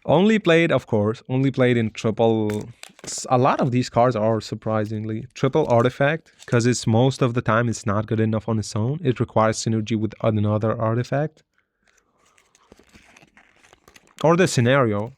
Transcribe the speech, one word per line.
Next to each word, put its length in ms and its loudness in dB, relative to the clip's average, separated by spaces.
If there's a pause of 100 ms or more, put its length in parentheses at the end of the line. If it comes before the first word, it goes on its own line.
Only 340 2
played, 320 2
of 160 -2
course, 400 -2
only 240 0
played 260 2
in 140 0
triple. 720 0 (400)
S-, 260 -12
a 80 2
lot 220 2
of 120 0
these 180 0
cards 260 2
are 240 0
surprisingly 960 -6
triple 340 0
artifact, 640 0 (140)
cause 200 0
it's 220 0
most 340 2
of 120 0
the 80 -2
time 260 0
it's 180 -6
not 220 -2
good 120 -4
enough 280 -2
on 120 -2
its 160 -8
own. 280 -4
It 160 -2
requires 380 0
synergy 400 -2
with 240 -4
another 580 0
artifact. 640 -4 (2750)
Or 120 4
the 120 4
scenario. 720 2